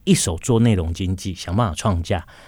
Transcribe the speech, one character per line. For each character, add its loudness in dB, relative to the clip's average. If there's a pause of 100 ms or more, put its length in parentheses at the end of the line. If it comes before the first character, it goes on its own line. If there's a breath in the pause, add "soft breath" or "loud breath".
一 6
手 0
做 2
内 6
容 0
经 -4
济， -8
想 -6
办 2
法 -6
创 -2
价， -4 (220 loud breath)